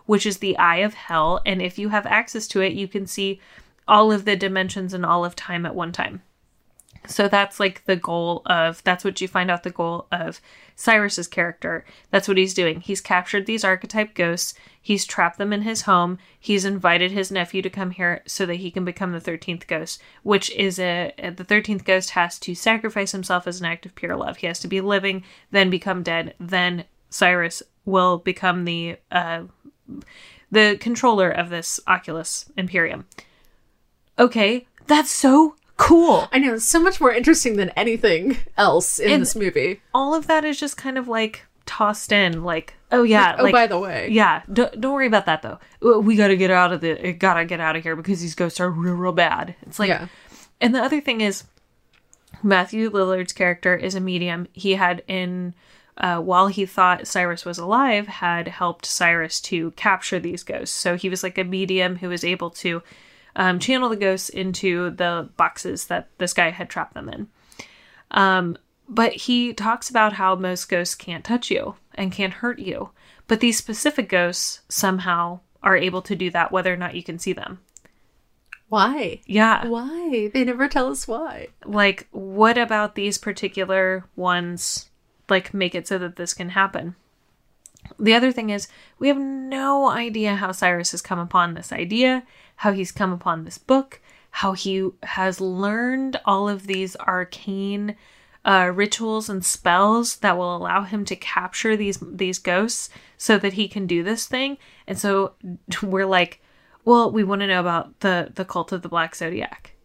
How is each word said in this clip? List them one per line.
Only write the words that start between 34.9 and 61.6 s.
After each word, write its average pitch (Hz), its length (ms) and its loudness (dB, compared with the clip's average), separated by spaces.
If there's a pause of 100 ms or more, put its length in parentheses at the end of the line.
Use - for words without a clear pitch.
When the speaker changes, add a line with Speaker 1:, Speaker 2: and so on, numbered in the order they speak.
Speaker 1:
so 294 440 6 (200)
cool. 320 560 6
Speaker 2:
I 254 60 4
know, 269 160 4
it's 226 120 -4
so 339 140 4
much 370 220 2
more 254 100 8
interesting 240 440 4
than 196 140 0
anything 226 680 2 (200)
else 175 420 4
in 208 120 4
Speaker 1:
And 285 120 6
Speaker 2:
this - 120 0
movie. 185 460 0 (100)
Speaker 1:
all 269 220 2
of 320 140 0
that 311 180 4
is 294 140 -2
just 285 180 -6
kind 262 220 -6
of, 247 80 -8
like, 220 380 -2 (200)
tossed - 460 0
in, 175 320 2
like, 165 320 -6 (180)
Oh, 247 100 6
yeah, 208 280 8
Speaker 2:
Like, - 80 -2
"Oh, 254 40 6
Speaker 1:
like, 196 100 6
Speaker 2:
by 233 140 6
the 180 120 0
way." 170 320 -4
Speaker 1:
yeah, 190 400 4
don't, 226 280 0
don't 262 140 -2
worry 269 140 2
about 208 180 4
that, 160 160 0
though. - 180 -12 (220)
W-, 226 180 6
we 214 160 4
gotta 202 200 6
get 185 160 4
out 180 200 6
of 160 100 -4
the, 165 100 0 (160)
it 180 120 -2
gotta 170 260 4
get 170 140 -6
out 160 160 0
of 165 80 -6
here 165 120 -4
because 170 260 -4
these 165 140 -8
ghosts 175 240 -2
are 180 100 0
real, 175 240 -2
real 180 180 -2
bad. 170 520 0
It's - 160 -14
like, 202 100 0
Speaker 2:
Yeah. 175 180 -2 (540)
Speaker 1:
and 240 120 4
the 254 80 2
other 277 200 0
thing 226 200 -2
is, 202 220 -2 (1000)
Matthew 202 500 2
Lillard's 185 420 0
character 180 420 0
is 185 200 -4
a 190 60 -4
medium. 180 520 -4
He 190 220 0
had 180 320 0
in, 180 460 -6 (440)
uh, 175 220 -2
while 180 280 4
he 196 180 -2
thought 180 420 2
Cyrus 175 380 -2
was 175 120 -8
alive, 208 500 2
had 175 400 -4
helped 175 380 -4
Cyrus 170 560 0
to 165 300 -4
capture 190 480 0
these 175 240 -8
ghosts. - 320 -8
So 175 200 -2
he 180 140 -4
was, 185 140 -6
like, 180 140 -6
a 190 60 0
medium 185 540 -2